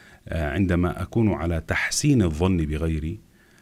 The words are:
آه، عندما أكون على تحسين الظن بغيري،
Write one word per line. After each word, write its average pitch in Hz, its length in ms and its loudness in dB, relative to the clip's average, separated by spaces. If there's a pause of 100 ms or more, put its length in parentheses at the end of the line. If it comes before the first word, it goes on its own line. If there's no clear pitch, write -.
(280)
آه، 78 240 -4
عندما 87 500 0
أكون 110 280 0
على 82 380 -2
تحسين 131 540 2
الظن 87 360 2
بغيري، 80 720 -4 (300)